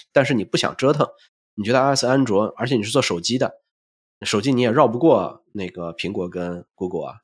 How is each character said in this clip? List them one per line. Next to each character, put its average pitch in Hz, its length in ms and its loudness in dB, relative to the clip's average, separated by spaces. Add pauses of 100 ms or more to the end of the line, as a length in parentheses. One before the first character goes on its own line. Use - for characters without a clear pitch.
(100)
但 139 140 4
是 131 100 0
你 107 80 0
不 - 140 -4
想 - 200 -2
折 135 160 4
腾， 147 140 0 (480)
你 107 80 -6
觉 104 100 -2
得 131 60 4
I 135 120 4
O 139 40 2
S、 131 120 -2
安 135 180 2
卓， 107 220 2 (100)
而 120 100 -4
且 131 80 -2
你 110 80 2
是 104 80 -8
做 - 120 2
手 87 180 -4
机 117 180 -2
的， - 220 -4 (640)
手 104 160 -2
机 131 120 0
你 123 100 2
也 120 80 2
绕 131 180 4
不 113 100 -4
过 123 540 2
那 95 160 -8
个 85 240 -10
苹 - 180 -8
果 95 180 -6
跟 87 360 -8 (100)
Google 85 320 -8
啊。 65 180 -16